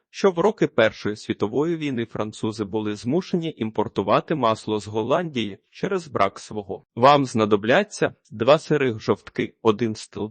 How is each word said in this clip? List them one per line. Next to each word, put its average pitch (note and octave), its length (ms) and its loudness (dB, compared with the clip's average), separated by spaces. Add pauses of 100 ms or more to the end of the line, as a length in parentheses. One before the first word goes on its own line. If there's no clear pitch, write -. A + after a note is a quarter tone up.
(100)
що - 200 2
в E3+ 80 -4
роки F3 280 2
Першої G#2+ 500 0
світової B2+ 600 -2
війни C3+ 300 -4
французи G#2+ 580 -6
були G#2 320 -4
змушені E3 600 -4
імпортувати A2 800 -2
масло A2 460 0
з G2+ 60 -14
Голландії A2+ 720 -2 (120)
через F#3 380 -6
брак G#2 300 -2
свого. G2 460 -12 (120)
Вам C#3 300 6
знадобляться: A2+ 880 2 (160)
два A#2 280 4
сирих C3 420 -2
жовтки: - 600 -4
один A2 320 2
стл - 360 -10